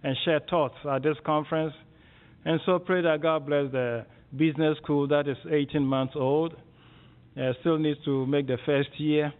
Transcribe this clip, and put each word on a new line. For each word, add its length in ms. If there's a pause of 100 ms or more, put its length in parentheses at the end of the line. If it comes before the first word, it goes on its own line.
and 220
share 160 (100)
thoughts 240 (160)
at 120
this 220
conference. 480 (720)
And 220
so 120
pray 240
that 200
God 240
bless 240
the 340 (320)
business 460
school 260
that 200
is 80 (140)
eighteen 340
months 320
old, 380 (840)
uh, 240
still 180
needs 260
to 220
make 200
the 200
first 220 (100)
year 420